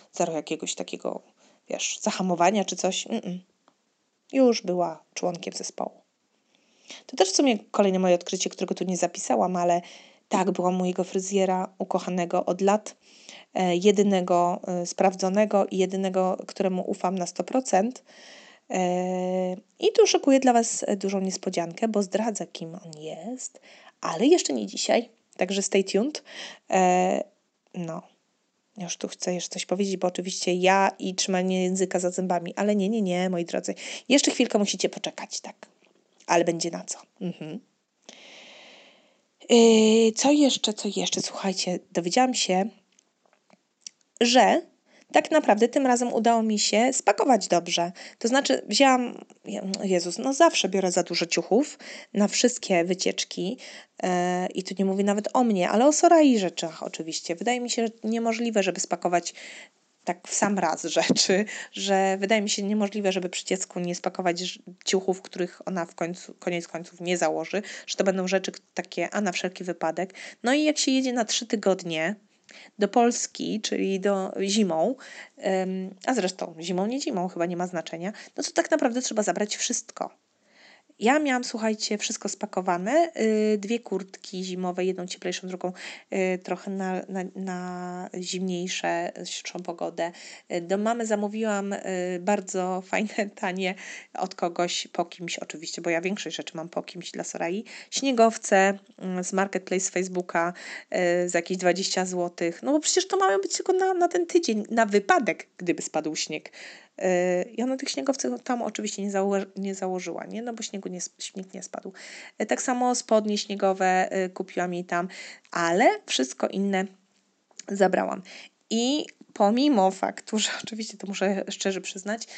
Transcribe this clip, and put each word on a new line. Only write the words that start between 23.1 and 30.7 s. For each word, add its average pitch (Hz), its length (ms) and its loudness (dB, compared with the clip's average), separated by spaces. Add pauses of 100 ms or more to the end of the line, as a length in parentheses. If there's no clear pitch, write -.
ale 175 260 0
jeszcze 320 260 6
nie 107 140 -2
dzisiaj, - 420 0 (280)
także 196 260 -2
stay 196 220 2
tuned. 220 380 0 (480)
E, 180 540 4 (500)
no, 170 280 -8 (720)
już 180 200 -8
tu 202 120 -6
chcę - 260 -4
jeszcze 175 160 -6
coś - 160 -8
powiedzieć, 190 300 0
bo 185 120 0
oczywiście 180 460 -2
ja 190 440 4